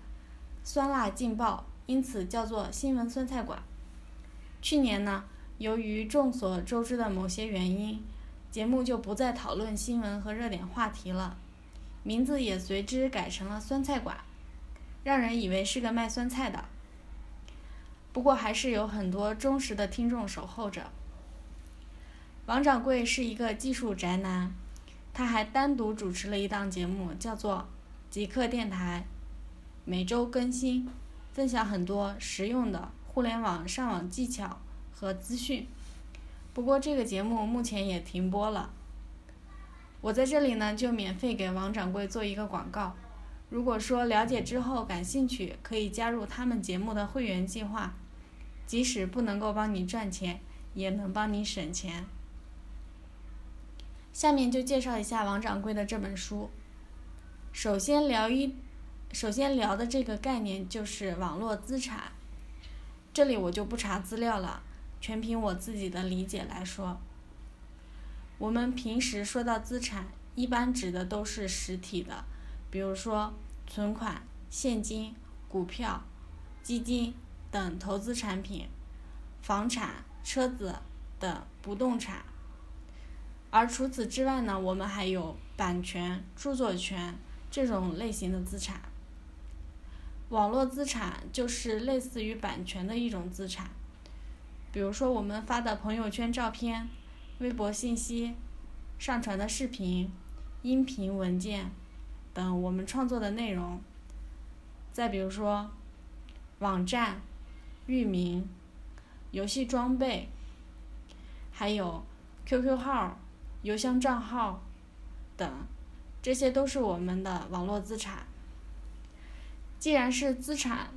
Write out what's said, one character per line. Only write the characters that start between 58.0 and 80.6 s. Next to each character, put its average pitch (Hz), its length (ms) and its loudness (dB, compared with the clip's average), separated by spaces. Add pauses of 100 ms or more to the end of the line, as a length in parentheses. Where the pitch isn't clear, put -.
聊 226 220 6
一， 269 240 4 (600)
首 214 180 0
先 269 240 4
聊 196 200 4
的 233 120 0
这 262 160 4
个 214 140 0
概 262 220 0
念 190 280 -2
就 214 180 -4
是 190 300 -2
网 175 240 0
络 220 160 0
资 254 240 -2
产。 247 320 -6 (1000)
这 294 100 8
里 254 140 6
我 180 140 2
就 202 140 0
不 233 100 -2
查 202 220 0
资 202 200 -4
料 233 220 2
了， 175 220 -4 (380)
全 220 220 -2
凭 226 180 0
我 196 160 2
自 214 200 -4
己 190 140 -2
的 180 140 -2
理 185 220 0
解 190 180 -4
来 - 200 -6
说。 185 360 -4 (1400)
我 214 140 0
们 247 240 4
平 233 240 0
时 208 260 0
说 240 180 0
到 233 140 4
资 247 220 -2
产， 196 280 -4 (280)
一 247 100 2
般 247 280 4
指 185 180 0
的 180 140 0
都 208 180 -2
是 208 240 -4
实 185 300 -2
体 180 260 -4
的， - 220 -6 (440)
比 190 100 -2
如 190 140 0
说 214 400 0 (340)
存 208 260 0
款、 226 300 -4 (260)
现 233 340 0
金、 220 320 -4 (320)
股 185 160 0
票、 208 400 -2 (580)
基 240 180 0
金 240 340 2 (380)
等 180 280 0
投 196 180 0
资 226 160 0
产 196 280 0
品， 196 260 -6 (760)
房 208 280 4
产、 233 340 -2 (220)
车 254 220 4
子 214 280 -2 (440)